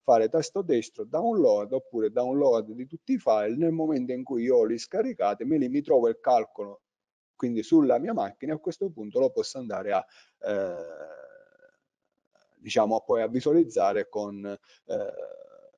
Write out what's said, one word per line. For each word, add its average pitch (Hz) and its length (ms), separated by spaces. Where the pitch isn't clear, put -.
fare 110 280
tasto 160 340
destro, 120 400
download, 127 680
oppure 117 380
download 123 600
di 127 160
tutti 165 260
i 254 60
file. 110 360
Nel 165 160
momento 151 420
in 127 100
cui 123 200
io 123 200
li 117 160
scaricate, 208 640
me 156 120
li, 127 120
mi 143 120
trovo 131 260
il 113 120
calcolo 107 600
quindi 117 260
sulla 135 380
mia 190 140
macchina, 131 400
e - 20
a 151 40
questo 185 300
punto 110 300
lo 131 100
posso - 280
andare 101 340
a, 95 140
eh, 98 360
diciamo, 110 480
poi 117 160
a 110 60
visualizzare 117 800
con... 101 380
Eh, - 680